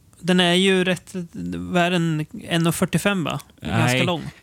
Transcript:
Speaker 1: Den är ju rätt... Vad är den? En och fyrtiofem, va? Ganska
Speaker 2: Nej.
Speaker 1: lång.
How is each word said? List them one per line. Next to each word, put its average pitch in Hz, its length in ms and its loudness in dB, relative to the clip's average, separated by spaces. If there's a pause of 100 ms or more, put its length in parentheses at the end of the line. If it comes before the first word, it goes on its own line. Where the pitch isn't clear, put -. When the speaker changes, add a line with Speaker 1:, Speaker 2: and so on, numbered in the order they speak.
(200)
Speaker 1:
Den 180 200 2
är 175 140 4
ju 190 300 4
rätt... 180 280 -4 (420)
Vad 175 300 0
är 175 80 0
den? 165 340 0 (220)
En 165 200 0
och 165 80 0
fyrtiofem, 190 480 0
va? 139 160 -4 (220)
Ganska 110 240 2 (120)
Speaker 2:
Nej. 131 80 2
Speaker 1:
lång. 170 160 -2 (220)